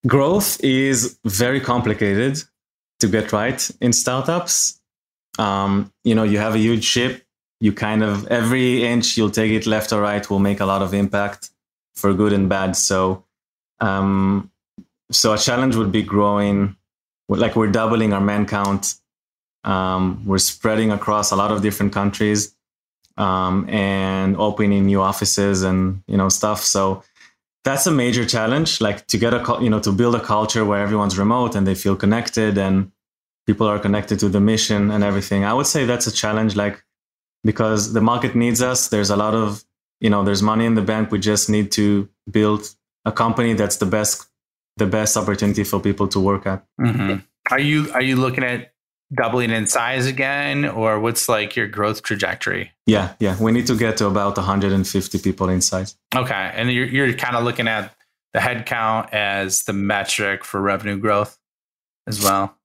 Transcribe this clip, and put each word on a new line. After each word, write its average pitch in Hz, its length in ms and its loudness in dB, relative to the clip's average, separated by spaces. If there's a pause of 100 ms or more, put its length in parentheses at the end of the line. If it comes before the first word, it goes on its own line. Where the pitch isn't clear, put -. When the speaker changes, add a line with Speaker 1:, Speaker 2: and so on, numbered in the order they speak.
Speaker 1:
Growth 143 560 2
is 131 600 0
very 120 340 0
complicated 117 800 0 (600)
to 113 60 4
get 107 260 0
right 113 380 -2 (100)
in 120 100 2
startups. 139 880 -2 (580)
Um, 98 540 0 (140)
you 117 100 4
know, 110 80 4
you 104 140 2
have 107 180 0
a 110 40 2
huge 113 260 2
ship. 123 400 -2 (340)
You 104 140 2
kind 107 300 0
of, 101 240 -2
every 123 580 2
inch 120 320 0
you'll 107 140 2
take 110 200 0
it 110 140 0
left 107 260 0
or 104 100 0
right 104 280 -2
will 101 100 0
make 101 220 0
a 98 40 0
lot 98 160 0
of 95 120 -2
impact 101 560 -2 (460)
for 101 180 2
good 101 180 4
and 98 160 2
bad. 95 300 0
So, 95 480 0 (560)
um, 98 720 2 (600)
so 110 220 2
a 107 40 0
challenge 127 380 0
would 107 160 0
be 107 100 2
growing, 101 720 0 (540)
like, 104 260 0
we're 110 160 2
doubling 110 420 2
our 98 80 0
man 104 240 0
count. 101 500 -2 (680)
Um, 92 600 -2
we're 98 140 0
spreading 110 520 0
across 104 400 0
a 98 40 0
lot 104 160 2
of 104 100 0
different 101 320 0
countries, 104 640 0 (600)
um, 92 540 0
and 95 680 0
opening 101 500 2
new 98 140 2
offices 98 600 0
and, 95 460 0
you 104 100 0
know, 95 120 2
stuff. 107 320 0
So 95 420 0 (600)
that's 135 220 0
a 180 60 2
major 123 340 2
challenge, 123 560 0
like, 101 260 -2
to 113 100 0
get 117 180 2
a 117 80 -4
cul-, 120 180 -2
you 123 80 2
know, 107 120 2
to 107 100 0
build 120 240 2
a 113 40 -2
culture 107 460 0
where 101 160 2
everyone's 101 360 0
remote 113 360 2
and 98 140 2
they 95 80 2
feel 95 200 0
connected 107 640 0
and 98 340 0 (540)
people 107 220 2
are 104 100 0
connected 104 420 0
to 104 100 2
the 101 120 2
mission 104 480 2
and 104 140 0
everything. 98 420 0
I 107 80 0
would 143 140 0
say 139 180 0
that's 120 220 0
a 104 40 -4
challenge, 107 440 0
like, 104 280 -2 (600)
because 110 500 0
the 113 80 2
market 117 340 0
needs 120 280 2
us. 127 240 0
There's 104 240 0
a 101 40 2
lot 107 200 0
of, 104 280 -2 (380)
you 113 80 2
know, 101 140 2
there's 98 180 2
money 110 240 2
in 117 80 2
the 110 80 4
bank. 107 300 -2
We 104 80 0
just 104 320 0
need 107 220 0
to 101 360 2 (200)
build 107 440 0 (320)
a 113 60 0
company 117 420 0
that's 101 240 0
the 104 80 0
best, 104 420 -2 (500)
the 107 100 2
best 107 280 0
opportunity 101 480 0
for 98 160 -2
people 101 280 0
to 98 120 -2
work 98 280 0
at. 95 180 -6 (160)
Speaker 2:
Mm-hmm. 101 360 0 (340)
Are 131 80 0
you, 147 340 0
are 127 80 0
you 131 140 2
looking 131 280 0
at 123 280 -6 (420)
doubling 123 380 0
in 110 160 -2
size 123 400 -2
again, 143 580 -2
or 110 340 0
what's, 117 300 -2
like, 104 260 -2
your 110 120 -2
growth 104 340 -2
trajectory? 92 720 -4 (160)
Speaker 1:
Yeah, 101 320 2
yeah. 95 200 0
We 110 120 2
need 120 160 2
to 123 100 0
get 110 200 0
to 104 100 0
about 101 320 0
a - 20 -2
hundred 98 300 0
and 95 160 0
fifty 98 320 -2
people 92 300 -2
in 92 120 0
size. 95 340 -4 (200)
Speaker 2:
Okay, 113 400 -2
and 120 160 0
you're, 127 160 0
you're 131 260 0
kinda 123 260 -2
looking 120 280 -2
at 107 260 -4 (400)
the 113 60 2
headcount 113 720 -2
as 98 500 -2
the 104 100 -4
metric 101 720 -2
for - 160 -6
revenue 101 380 -2
growth 104 400 0 (720)
as 104 160 -4
well. 98 420 0